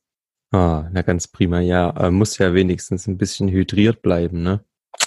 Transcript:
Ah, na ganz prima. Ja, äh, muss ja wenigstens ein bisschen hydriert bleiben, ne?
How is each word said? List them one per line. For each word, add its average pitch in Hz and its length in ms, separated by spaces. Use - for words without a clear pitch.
Ah, 85 400
na 90 100
ganz 87 240
prima. 87 340
Ja, 87 360
äh, 92 160
muss 101 260
ja 90 160
wenigstens 92 540
ein 92 100
bisschen 98 300
hydriert 95 520
bleiben, 87 440
ne? 98 200